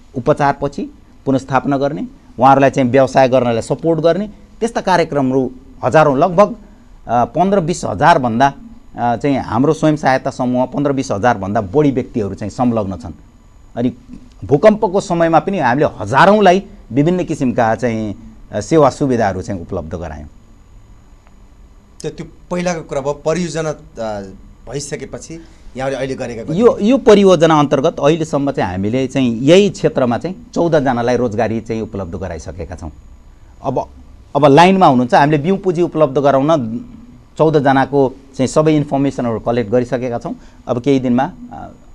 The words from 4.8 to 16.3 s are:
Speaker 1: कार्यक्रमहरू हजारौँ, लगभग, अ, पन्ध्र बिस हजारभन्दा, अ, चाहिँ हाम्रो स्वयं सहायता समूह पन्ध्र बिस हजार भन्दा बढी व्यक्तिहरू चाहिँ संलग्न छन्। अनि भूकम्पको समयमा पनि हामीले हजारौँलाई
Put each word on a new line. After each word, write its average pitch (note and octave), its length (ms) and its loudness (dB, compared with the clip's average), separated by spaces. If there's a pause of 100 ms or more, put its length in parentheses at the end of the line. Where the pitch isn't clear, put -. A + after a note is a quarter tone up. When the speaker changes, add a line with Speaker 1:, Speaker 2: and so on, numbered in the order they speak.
Speaker 1:
कार्यक्रमहरू C#3 720 0 (320)
हजारौँ, C#3+ 340 4
लगभग, F#3+ 380 2 (520)
अ, A#2 180 2
पन्ध्र F#3+ 340 0
बिस E3 260 -4
हजारभन्दा, B2+ 680 2 (440)
अ, A#2 180 0
चाहिँ C#3 220 -2
हाम्रो C3 360 0
स्वयं D#3 220 0
सहायता C3 340 0
समूह B2 360 -2
पन्ध्र C#3+ 260 -2
बिस C3 200 -4
हजार A2 260 0
भन्दा G2+ 240 -4
बढी C3+ 300 0
व्यक्तिहरू A2 440 -4
चाहिँ G#2 160 -10
संलग्न A2 460 -2
छन्। E2 160 -14 (640)
अनि B2 180 -2 (520)
भूकम्पको G3+ 560 2
समयमा E3 380 2
पनि G3 200 -4
हामीले C3+ 260 2 (140)
हजारौँलाई F#3 640 4 (280)